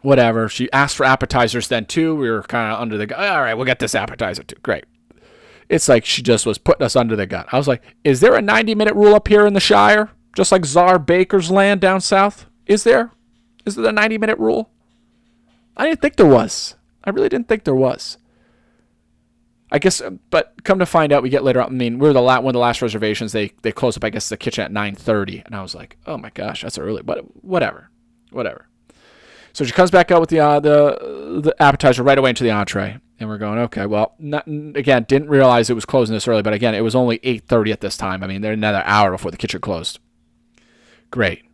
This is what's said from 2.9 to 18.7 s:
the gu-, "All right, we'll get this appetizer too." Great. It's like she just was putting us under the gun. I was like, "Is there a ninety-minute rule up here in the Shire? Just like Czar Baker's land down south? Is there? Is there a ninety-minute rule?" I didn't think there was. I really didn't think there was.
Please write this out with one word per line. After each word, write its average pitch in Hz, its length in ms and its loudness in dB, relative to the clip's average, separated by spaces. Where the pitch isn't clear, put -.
the 104 80 -4
gu-, 117 80 -10
"All 180 260 -4
right, 123 140 -2
we'll 123 100 -6
get 127 140 -2
this - 160 -6
appetizer 101 480 -6
too." - 200 -20
Great. 87 220 -6
It's - 200 0
like 120 160 4
she - 160 -4
just 120 260 0
was 107 120 -4
putting - 260 0
us 117 120 -2
under 117 180 0
the 101 120 -4
gun. 90 260 -10
I 127 60 0
was 139 100 -2
like, 123 140 -2
"Is 131 180 2
there 240 140 6
a 226 80 2
ninety-minute 214 540 0
rule 208 180 8
up 208 140 2
here 208 180 6
in 202 80 2
the 196 60 2
Shire? 208 500 4
Just 190 140 0
like 190 140 4
Czar 175 340 4
Baker's 175 520 2
land 196 300 2
down 190 200 2
south? 196 460 0
Is 208 160 2
there? 233 300 2
Is 208 120 -6
there 220 100 -2
a 220 60 0
ninety-minute 214 460 0
rule?" 220 320 0
I 269 100 -2
didn't 320 140 -2
think - 160 -2
there 180 100 8
was. - 480 2
I 196 60 -6
really 392 180 0
didn't 247 180 -4
think 220 160 -2
there 139 120 -2
was. 131 440 -2